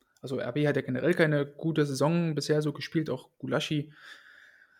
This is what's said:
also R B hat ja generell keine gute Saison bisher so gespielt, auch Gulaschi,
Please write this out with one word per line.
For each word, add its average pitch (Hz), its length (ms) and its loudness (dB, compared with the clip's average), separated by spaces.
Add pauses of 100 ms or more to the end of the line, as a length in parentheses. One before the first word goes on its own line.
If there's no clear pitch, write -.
(220)
also 131 160 -4
R 123 140 -4
B 147 140 2
hat 143 100 2
ja 139 60 2
generell 135 300 0
keine 151 320 4
gute 156 400 0
Saison 151 500 2
bisher 151 280 0
so 151 100 -2
gespielt, 151 380 -4
auch - 260 -8
Gulaschi, 143 560 -2 (880)